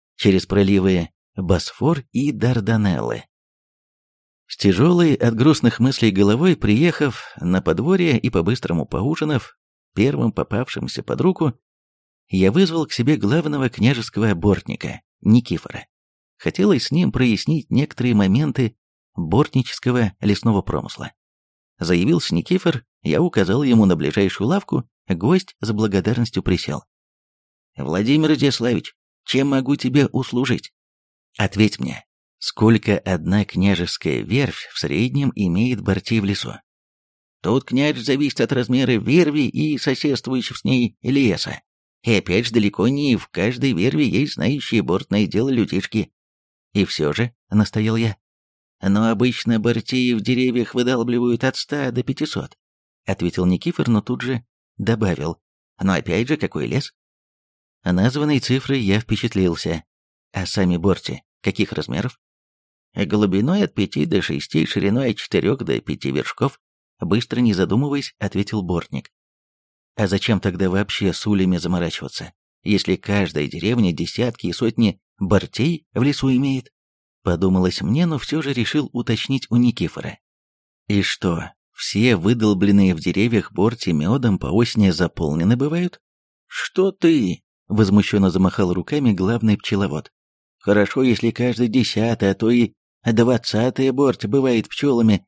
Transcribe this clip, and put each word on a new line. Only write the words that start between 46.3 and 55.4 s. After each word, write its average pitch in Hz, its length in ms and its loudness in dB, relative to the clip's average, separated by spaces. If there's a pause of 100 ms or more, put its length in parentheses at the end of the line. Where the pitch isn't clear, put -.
"И 98 120 2
всё 76 280 -2
же", 120 200 -4 (160)
настоял 107 460 0
я. 113 220 -2 (600)
"Но 104 300 2
обычно 117 500 0
бортей 120 540 0
в 110 80 -2
деревьях 123 540 0
выдалбливают 120 680 0
от 131 120 0
ста 143 340 -6
до 120 140 -4
пятисот", 139 540 -6 (480)
ответил 90 400 -2
Никифор, - 440 -2
но 107 120 2
тут 123 200 -6
же 123 240 -6 (320)
добавил. 92 640 -2 (380)